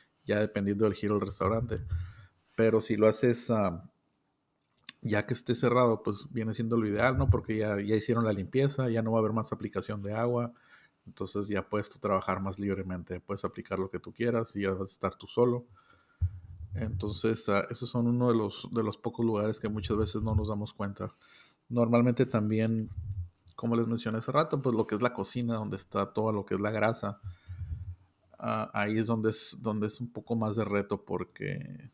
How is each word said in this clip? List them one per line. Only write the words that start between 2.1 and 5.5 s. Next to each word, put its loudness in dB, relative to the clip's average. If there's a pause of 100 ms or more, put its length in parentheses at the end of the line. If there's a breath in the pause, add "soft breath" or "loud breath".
Pero 6
si -2
lo 8
haces, 2
ah, 0 (1120)
ya 0
que -4
esté -2